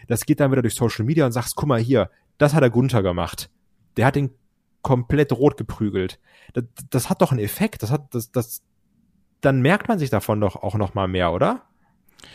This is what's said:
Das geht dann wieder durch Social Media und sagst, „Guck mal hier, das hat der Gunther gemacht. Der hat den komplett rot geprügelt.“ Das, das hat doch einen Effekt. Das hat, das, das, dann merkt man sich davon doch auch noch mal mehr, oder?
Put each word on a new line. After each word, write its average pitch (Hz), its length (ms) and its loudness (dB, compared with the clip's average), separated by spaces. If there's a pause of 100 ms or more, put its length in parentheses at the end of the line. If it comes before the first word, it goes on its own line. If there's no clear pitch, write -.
Das - 180 -2
geht 151 140 2
dann 139 120 4
wieder 135 100 2
durch 113 140 -2
Social 113 280 -2
Media 151 220 2
und 123 80 0
sagst, 120 220 -6
„Guck - 120 -2
mal 123 140 2
hier, 117 280 2 (280)
das 143 160 4
hat 156 80 4
der 127 80 6
Gunther 123 340 2
gemacht. 87 460 -4 (480)
Der 113 80 2
hat 139 100 2
den 139 140 -2 (540)
komplett 139 500 0
rot 131 240 2
geprügelt.“ 98 600 -4 (340)
Das, 127 100 -4 (260)
das - 200 -2
hat - 120 -4
doch 180 100 2
einen 120 100 0
Effekt. - 420 -4
Das 107 80 -4
hat, 147 240 -4
das, 117 160 -8
das, - 300 -4 (800)
dann 135 200 2
merkt 170 280 2
man 220 100 0
sich 139 120 -4
davon 107 280 0
doch 101 160 0
auch 95 200 -6
noch 104 180 -2
mal 98 140 -2
mehr, 90 260 0
oder? 180 300 -2 (720)